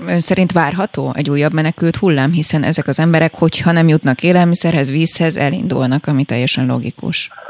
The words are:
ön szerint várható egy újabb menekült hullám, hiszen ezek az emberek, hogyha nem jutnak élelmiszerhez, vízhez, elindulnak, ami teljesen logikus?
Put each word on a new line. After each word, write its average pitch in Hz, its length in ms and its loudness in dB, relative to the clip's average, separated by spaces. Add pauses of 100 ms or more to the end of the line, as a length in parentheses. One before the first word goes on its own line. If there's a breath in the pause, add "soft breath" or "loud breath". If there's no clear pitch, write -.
ön 175 140 0
szerint 180 320 0
várható 165 640 -2
egy 147 160 -4
újabb 143 220 0
menekült 160 440 0
hullám, 147 340 2
hiszen 160 320 0
ezek 156 240 -2
az 139 120 -2
emberek, 160 360 2
hogyha - 380 0
nem 165 160 4
jutnak 151 340 2
élelmiszerhez, 170 680 2
vízhez, 160 460 0
elindulnak, 135 720 -2
ami 143 180 0
teljesen 127 420 -2
logikus? - 640 -6 (200 loud breath)